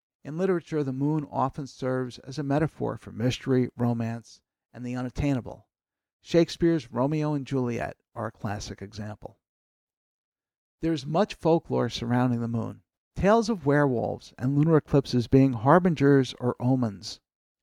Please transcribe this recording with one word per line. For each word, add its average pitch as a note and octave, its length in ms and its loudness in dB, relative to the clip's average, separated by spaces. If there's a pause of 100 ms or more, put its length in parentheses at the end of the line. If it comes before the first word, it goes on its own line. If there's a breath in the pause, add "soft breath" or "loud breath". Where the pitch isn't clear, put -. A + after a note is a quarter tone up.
(240)
In D3+ 140 -10
literature, E3+ 460 -2
the C3 100 -4
moon D3 380 -2
often C3 340 -4
serves B2+ 540 -6
as C3+ 180 -14
a D3+ 60 -4
metaphor C#3 540 -2
for G2 140 -16
mystery, B2 640 0
romance, A#2 640 -4 (340)
and B2 120 -12
the B2 100 -6
unattainable. B2+ 720 -4 (540)
Shakespeare's E3 720 0
Romeo D3+ 420 -2
and C#3 120 -4
Juliet A#2+ 520 -4 (180)
are A2 120 -6
a A2+ 40 -10
classic - 500 -10
example. G#2 560 -14 (1400)
There E3 120 -2
is C3+ 120 -6
much E3 300 -2
folklore B2+ 540 0
surrounding A#2+ 520 0
the A#2 60 -4
moon. G#2+ 340 -6 (340)
Tales A3 340 4
of F3 160 -6
werewolves B2+ 720 0
and C3+ 180 0
lunar D#3 220 4
eclipses B2+ 500 0
being C3+ 260 6
harbingers C#3 840 4
or B2 200 -2
omens. A#2 600 -2 (440)